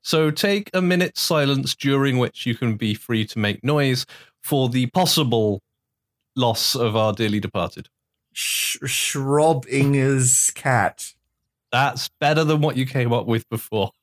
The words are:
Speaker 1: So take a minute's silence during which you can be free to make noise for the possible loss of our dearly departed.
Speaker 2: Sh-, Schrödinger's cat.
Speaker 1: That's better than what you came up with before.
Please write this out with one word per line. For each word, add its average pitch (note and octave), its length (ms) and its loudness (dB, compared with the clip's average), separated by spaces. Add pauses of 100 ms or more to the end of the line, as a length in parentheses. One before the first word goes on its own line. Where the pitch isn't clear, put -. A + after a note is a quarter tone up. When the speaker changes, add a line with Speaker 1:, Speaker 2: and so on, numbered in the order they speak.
Speaker 1:
So D#3+ 280 0
take G3+ 420 -2
a F#3 80 0
minute's F3+ 400 0
silence C#3 540 0
during C#3 440 0
which - 280 -2
you A#2 80 -2
can A2+ 220 -2
be G#2+ 180 -2
free A2 320 -2
to - 120 -8
make G#2 260 -2
noise C3+ 420 0 (360)
for C3+ 280 0
the B2+ 160 0
possible A#2+ 760 0 (760)
loss A#2+ 380 0
of A#2 220 0
our A2 160 2
dearly G#2 280 0
departed. - 480 -6 (440)
Speaker 2:
Sh-, - 520 -4
Schrödinger's C#3 1700 2
cat. - 640 0 (580)
Speaker 1:
That's C3 360 0 (120)
better D3+ 240 2
than D3+ 180 2
what C#3 140 0
you C3 100 -2
came B2+ 260 0
up A#2 140 0
with A2+ 240 -2
before. G#2+ 400 -4 (120)